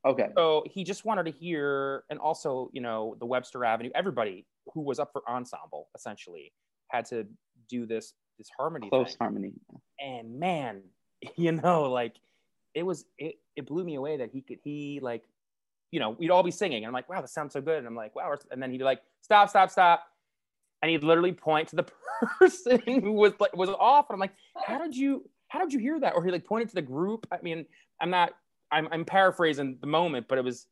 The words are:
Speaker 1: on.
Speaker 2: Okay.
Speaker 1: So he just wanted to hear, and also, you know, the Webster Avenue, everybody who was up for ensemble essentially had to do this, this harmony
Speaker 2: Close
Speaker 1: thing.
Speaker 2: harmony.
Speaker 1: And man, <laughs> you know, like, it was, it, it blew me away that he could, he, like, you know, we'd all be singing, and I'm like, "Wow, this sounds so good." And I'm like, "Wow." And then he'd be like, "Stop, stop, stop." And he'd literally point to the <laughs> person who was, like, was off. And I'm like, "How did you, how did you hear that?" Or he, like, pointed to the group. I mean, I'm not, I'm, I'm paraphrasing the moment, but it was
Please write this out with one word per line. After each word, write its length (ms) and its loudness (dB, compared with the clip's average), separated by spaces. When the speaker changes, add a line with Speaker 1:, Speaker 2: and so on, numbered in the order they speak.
Speaker 1:
on. 100 4
Speaker 2:
Okay. 220 0
Speaker 1:
So 340 4
he 140 -10
just 220 -8
wanted 200 -2
to 60 -6
hear, 800 -4
and 100 -10
also, 540 -4
you 80 -10
know, 380 -6
the 60 -10
Webster 380 -4
Avenue, 320 0
everybody 500 -4
who 80 -8
was 180 -4
up 140 -4
for 160 -6
ensemble 640 -10
essentially 560 -16
had 160 -4
to 200 -6
do 160 -6
this, 280 -8
this 200 -20
harmony 320 -6
Speaker 2:
Close 220 2
Speaker 1:
thing. 100 -16
Speaker 2:
harmony. 320 -4
Speaker 1:
And 380 -12
man, 420 -4
<laughs> 160 -16
you 160 2
know, 360 2
like, 260 -2
it 100 -4
was, 220 -4
it, 180 -10
it 100 -10
blew 200 -4
me 100 -6
away 220 -4
that 140 -6
he 100 -10
could, 220 -16
he, 380 -8
like, 220 -6
you 80 -4
know, 100 -2
we'd 220 -2
all 120 6
be 80 0
singing, 280 -2
and 80 -8
I'm 60 -8
like, 140 -8
"Wow, 140 -8
this 120 -14
sounds 200 -8
so 80 -4
good." 160 -2
And 80 -8
I'm 100 -12
like, 200 -12
"Wow." 180 -4
And 100 -10
then 120 -6
he'd 80 -8
be 40 -4
like, 160 2
"Stop, 300 8
stop, 180 6
stop." 340 6
And 80 0
he'd 140 2
literally 300 6
point 360 0
to 60 -12
the 80 2
<laughs> 560 -6
person 480 6
who 240 2
was, 280 6
like, 160 0
was 140 0
off. 400 6
And 60 -6
I'm 40 -8
like, 140 -2
"How 140 -4
did 180 -6
you, 320 0
how 100 -6
did 120 -2
you 60 -2
hear 220 0
that?" 160 0
Or 100 2
he, 60 2
like, 140 -4
pointed 240 -2
to 60 -16
the 60 0
group. 500 -4
I 120 -4
mean, 240 -6
I'm 80 -2
not, 220 4
I'm, 200 0
I'm 140 -4
paraphrasing 760 2
the 40 -12
moment, 420 0
but 120 0
it 40 -2
was 280 -4